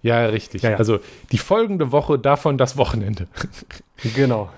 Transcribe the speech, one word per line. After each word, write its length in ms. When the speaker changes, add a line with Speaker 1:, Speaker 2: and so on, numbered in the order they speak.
Speaker 1:
Ja, 240
richtig. 360
Speaker 2:
Ja, 100
ja. 40
Speaker 1:
Also 220
die 60
folgende 540
Woche, 260
davon 400
das 180
Wochenende. 560
<laughs> 40
Speaker 2:
Genau. 440